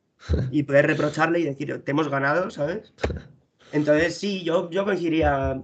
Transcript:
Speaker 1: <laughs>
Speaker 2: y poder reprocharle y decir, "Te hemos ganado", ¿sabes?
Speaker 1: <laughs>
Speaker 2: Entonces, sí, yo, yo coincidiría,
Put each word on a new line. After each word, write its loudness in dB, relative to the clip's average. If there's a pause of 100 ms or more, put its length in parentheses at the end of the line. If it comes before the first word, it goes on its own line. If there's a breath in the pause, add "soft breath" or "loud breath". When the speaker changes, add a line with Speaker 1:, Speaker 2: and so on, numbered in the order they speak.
(200)
Speaker 1:
<laughs> -2
Speaker 2:
y 0
poder 4
reprocharle 0
y 0
decir, -6
"Te -4
hemos 0
ganado", 0
¿sabes? -6
Speaker 1:
<laughs> -10
Speaker 2:
Entonces, 2
sí, -4
yo, 0
yo -2
coincidiría, 0